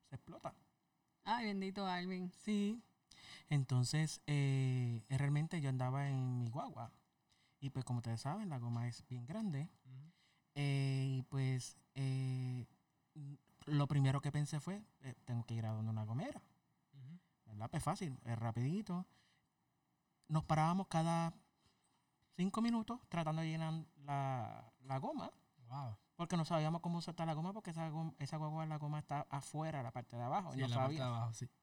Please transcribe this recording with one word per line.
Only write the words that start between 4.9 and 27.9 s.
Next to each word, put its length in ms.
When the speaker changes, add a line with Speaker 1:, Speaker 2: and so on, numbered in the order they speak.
Speaker 1:
realmente 500
yo 80
andaba 400
en 300
mi 100
guagua. 440
Y 100
pues, 140
como 140
ustedes 220
saben, 280
la 100
goma 280
es 220
bien 180
grande. 420
Speaker 3:
Ujú. 280
Speaker 1:
Eh, 640
y 60
pues, 520
eh, 720
lo 220
primero 320
que 120
pensé 280
fue, 220
eh, 140
"Tengo 200
que 100
ir 120
a 60
donde 180
una 140
gomera". 360
Speaker 3:
Ujú. 260
Speaker 1:
¿Verdad? 240
Pues 120
fácil, 420
es 140
rapidito. 680
Nos 160
parábamos 440
cada 460
cinco 260
minutos 460
tratando 340
de 60
llenar 380
la, 760
la 180
goma. 320
Speaker 3:
Wow. 280
Speaker 1:
Porque 200
no 80
sabíamos 360
cómo 200
soltar 260
la 80
goma, 180
porque 180
esa 200